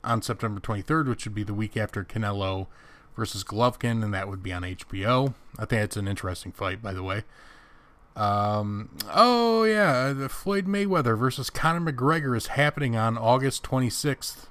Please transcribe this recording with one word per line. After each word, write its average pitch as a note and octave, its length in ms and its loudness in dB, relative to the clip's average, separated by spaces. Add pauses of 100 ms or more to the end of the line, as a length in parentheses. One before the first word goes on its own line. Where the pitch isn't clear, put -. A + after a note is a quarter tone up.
on A#2 160 0
September G#2+ 400 -4
twenty-third, C3 480 0
which A#2 160 -4
would G#2 100 -8
be G#2+ 80 -4
the G2+ 100 -4
week G#2 220 -4
after G#2 300 -2
Canelo G2 640 -2 (480)
versus G2+ 280 -4
Golovkin, A#2 600 0
and G#2+ 100 -2
that G2 160 -4
would G2 120 -8
be F#2+ 120 -6
on F2 100 -6
H F2+ 240 -8
B G2 180 -6
O. B2+ 280 4 (260)
I G#2+ 60 -4
think A2 160 2
it's G#2+ 160 -2
an G2 100 -2
interesting F#2 460 -6
fight, G2 280 -4
by G#2 120 -6
the F#2 100 -6
way. F#2+ 200 -4 (920)
Um, G#2 800 0 (140)
oh, A#3 560 4
yeah, D#3 480 4
the C3+ 160 -4
Floyd G3 360 -2
Mayweather F#3 520 2
versus B2+ 320 0
Conor E3+ 420 0
McGregor C3+ 460 2
is A2 100 -2
happening C#3+ 480 2
on A2+ 220 2
August B2+ 460 2
twenty-sixth - 880 -2